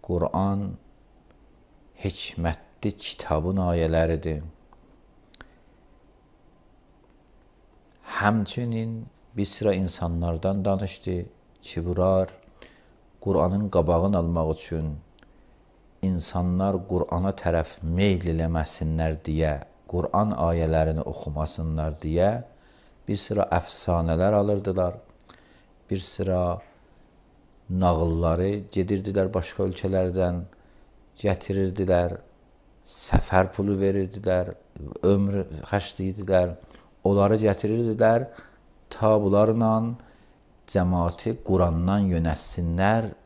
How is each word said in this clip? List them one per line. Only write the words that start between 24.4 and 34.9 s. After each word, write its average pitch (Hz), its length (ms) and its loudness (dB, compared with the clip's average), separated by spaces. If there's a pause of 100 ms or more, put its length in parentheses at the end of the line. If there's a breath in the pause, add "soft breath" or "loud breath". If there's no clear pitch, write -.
bir 95 100 -2
sıra 90 640 -2 (1080 soft breath)
nağılları 85 840 2 (200)
gedirdilər 98 600 0
başqa 92 340 -2
ölkələrdən, 92 760 0 (760 soft breath)
gətirirdilər, 92 1000 0 (680)
səfər - 680 2
pulu 101 240 0
verirdilər, 95 760 0 (500)